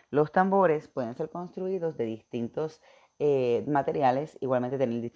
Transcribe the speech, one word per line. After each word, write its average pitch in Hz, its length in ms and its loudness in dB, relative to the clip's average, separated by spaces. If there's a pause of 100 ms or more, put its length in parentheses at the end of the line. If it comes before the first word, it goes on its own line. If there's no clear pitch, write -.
(100)
los 151 200 2
tambores 185 560 2
pueden 120 300 -8
ser 160 120 -6
construidos 180 680 -6
de 117 80 -2
distintos, 117 760 -6 (420)
eh, 131 460 2
materiales, 143 720 0
igualmente 127 380 0
tienen 120 240 0
di-, 120 140 -8